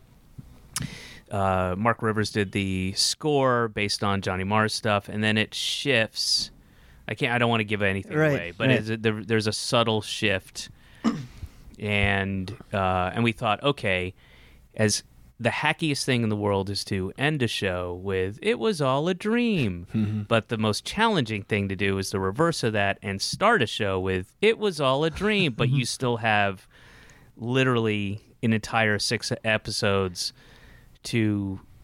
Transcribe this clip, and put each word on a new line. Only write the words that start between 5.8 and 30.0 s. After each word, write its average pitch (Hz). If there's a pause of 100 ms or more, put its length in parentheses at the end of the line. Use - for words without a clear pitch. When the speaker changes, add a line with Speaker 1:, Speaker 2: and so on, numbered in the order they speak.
Speaker 1:
I 113
can't, 120
I 120
don't 120
wanna 110
give 104
anything 98
Speaker 2:
Right, 151
Speaker 1:
away, 85
but -
Speaker 2:
right. 120
Speaker 1:
it's, 110
there, 110
there's 110
a 107
subtle 113
shift, - (340)
<clears throat> 233 (680)
and, 101 (160)
uh, 92
and 117
we 117
thought, 107
okay, 92 (600)
as 107 (380)
the 113
hackiest 151
thing 123
in 110
the 107
world 101
is -
to 95
end 143
a 110
show 90
with, 95
"It 233
was 220
all 139
a 185
dream." 180
Speaker 3:
Mm-hmm. 107
Speaker 1:
But 107
the 117
most 107
challenging 139
thing 101
to 98
do 98
is 98
the 98
reverse 123
of 110
that 101
and 98
start 214
a 110
show 95
with, 92
"It 220
was 190
all 135
a 165
dream," 190
but 127
you 131
Speaker 3:
<laughs> -
Speaker 1:
still 120
have 104 (680)
literally 113 (240)
an 113
entire 110
six - (120)
episodes 98 (720)